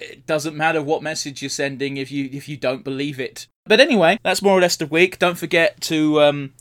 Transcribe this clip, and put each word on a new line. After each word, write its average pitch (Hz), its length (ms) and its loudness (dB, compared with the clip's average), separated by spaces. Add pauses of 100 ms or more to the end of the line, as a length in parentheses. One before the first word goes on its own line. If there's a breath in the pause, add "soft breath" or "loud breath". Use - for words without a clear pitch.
it - 240 -18
doesn't 151 300 -4
matter 160 260 0
what 143 220 -2
message 151 360 -8
you're 139 100 -6
sending 139 480 -4
if 135 120 -8
you, 139 220 -4
if 139 160 -12
you 147 80 -10
don't 131 260 -4
believe 135 380 -6
it. - 260 -10 (200)
But 214 120 4
anyway, 220 460 4
that's 185 180 -2
more 196 160 4
or - 40 2
less 175 140 2
the 160 100 -6
week. 165 320 2
Don't 175 200 0
forget 165 440 0
to, 156 400 2
um, 143 380 0